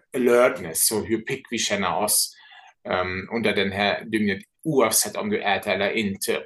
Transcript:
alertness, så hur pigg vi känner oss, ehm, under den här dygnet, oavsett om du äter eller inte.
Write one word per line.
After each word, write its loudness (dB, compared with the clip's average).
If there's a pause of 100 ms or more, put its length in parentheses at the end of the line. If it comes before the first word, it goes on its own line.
(160)
alertness, 4
så 0
hur 0
pigg -8
vi -4
känner 0
oss, 0 (540)
ehm, -2
under 0
den 0
här 0
dygnet, 0 (260)
oavsett 2
om -4
du -2
äter -2
eller 0
inte. -2